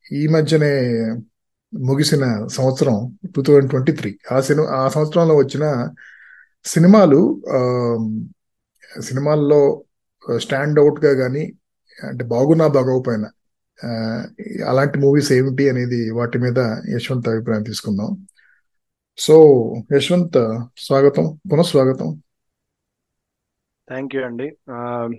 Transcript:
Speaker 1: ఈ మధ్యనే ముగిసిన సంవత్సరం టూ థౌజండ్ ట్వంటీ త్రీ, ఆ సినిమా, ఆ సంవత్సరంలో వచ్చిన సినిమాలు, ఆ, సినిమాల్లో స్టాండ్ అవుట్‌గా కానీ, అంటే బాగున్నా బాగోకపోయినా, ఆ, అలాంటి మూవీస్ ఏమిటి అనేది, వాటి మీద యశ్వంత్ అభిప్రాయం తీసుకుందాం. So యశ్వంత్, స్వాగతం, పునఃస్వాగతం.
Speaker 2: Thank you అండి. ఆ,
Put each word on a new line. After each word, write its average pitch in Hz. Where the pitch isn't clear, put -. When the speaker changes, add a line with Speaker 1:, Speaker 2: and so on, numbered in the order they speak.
Speaker 1:
ఈ 147
మధ్యనే 147
ముగిసిన 131
సంవత్సరం 127
టూ 143
థౌజండ్ 139
ట్వంటీ 131
త్రీ, -
ఆ 131
సినిమా, 147
ఆ 131
సంవత్సరంలో 156
వచ్చిన 139
సినిమాలు, 185
ఆ, 135
సినిమాల్లో 143
స్టాండ్ 143
అవుట్‌గా 147
కానీ, 131
అంటే 135
బాగున్నా 143
బాగోకపోయినా, 127
ఆ, 113
అలాంటి 139
మూవీస్ 139
ఏమిటి 135
అనేది, 120
వాటి 120
మీద 123
యశ్వంత్ 120
అభిప్రాయం 113
తీసుకుందాం. 107
So 151
యశ్వంత్, 139
స్వాగతం, 139
పునఃస్వాగతం. 147
Speaker 2:
Thank 131
you 131
అండి. 123
ఆ, 120